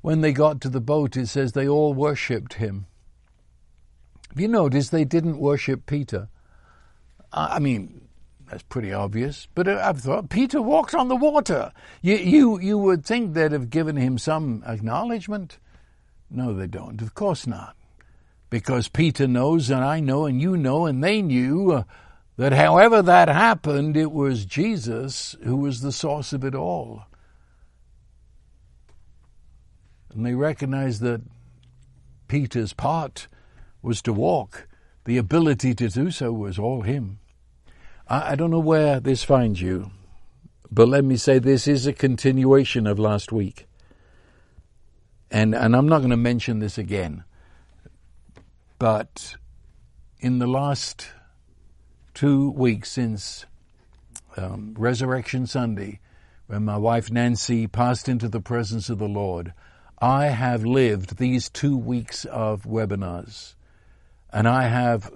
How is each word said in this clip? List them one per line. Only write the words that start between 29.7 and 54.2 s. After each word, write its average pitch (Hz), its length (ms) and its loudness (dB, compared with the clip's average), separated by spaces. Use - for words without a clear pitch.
And 110 120 -6
they 123 80 -2
recognized 135 680 -2
that 120 200 -2
Peter's 123 460 -2
part 151 540 -4
was 117 220 -4
to 117 100 -2
walk. 127 540 -2
The 120 120 0
ability 131 580 2
to 113 140 -2
do 135 220 -2
so 123 200 -4
was 101 260 -6
all 120 240 -4
him. 104 380 -4
I, 143 240 -2
I 143 40 -2
don't 165 160 0
know 165 80 2
where 156 400 2
this 127 240 0
finds 113 380 2
you, 92 300 -4
but 113 160 8
let 139 160 4
me 131 140 2
say 131 220 4
this 131 280 2
is 139 180 2
a 143 80 0
continuation 131 960 4
of 104 120 0
last 107 320 0
week. 104 360 -4
And, 107 240 2
and 117 220 4
I'm 143 120 6
not 160 140 4
gonna 123 160 2
mention 120 420 0
this 107 180 -6
again, 90 460 -6
but 110 560 -2
in 123 200 0
the 123 80 0
last 139 640 -4
two 139 360 2
weeks 120 400 -2
since, 113 540 -6